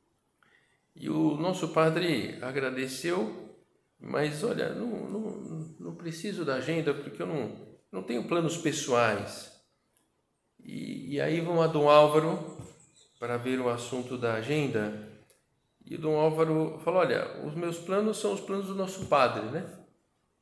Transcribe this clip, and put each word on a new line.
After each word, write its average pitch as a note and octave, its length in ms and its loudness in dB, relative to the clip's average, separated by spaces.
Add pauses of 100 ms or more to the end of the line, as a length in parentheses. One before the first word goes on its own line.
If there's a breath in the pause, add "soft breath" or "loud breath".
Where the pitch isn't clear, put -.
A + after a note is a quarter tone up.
(960 soft breath)
E D#3 140 -6
o D#3 280 2
nosso E3+ 320 -2
padre D#3+ 720 2
agradeceu, C3 1120 -4 (440)
mas, D3+ 440 -2
"Olha, - 300 -2
não, A3+ 360 -6
não, G#3+ 220 -6 (480)
não E3+ 160 -10
preciso E3+ 480 -8
da C#3 120 0
agenda D3 380 0
porque C#3 280 -10
eu F3+ 60 -4
não, C#3 400 -6 (240)
não F#3+ 120 -6
tenho A#3 240 -4
planos E3+ 300 0
pessoais." A#2+ 1040 0 (1000)
E, - 540 -10
e C#3 80 0
aí D#3 180 0
vão E3 220 2
a D#3+ 60 6
Dom D3+ 220 4
Álvaro D3+ 680 6 (640)
para A#2+ 180 -2
ver B2+ 220 -2
o B2 100 2
assunto B2 480 -4
da A#2 160 0
agenda. A2 720 0 (800)
E D#3+ 100 -8
o - 40 -6
Dom D#3 180 0
Álvaro D#3 640 2
falou, F3+ 180 2
"Olha, - 440 0
os D3+ 100 -8
meus E3+ 220 -4
planos G#3 400 0
são G3+ 160 0
os F#3+ 80 -4
planos G3 260 -4
do F#3+ 80 -6
nosso - 320 -4
padre, A2+ 440 4
né?" F3 260 -6 (640)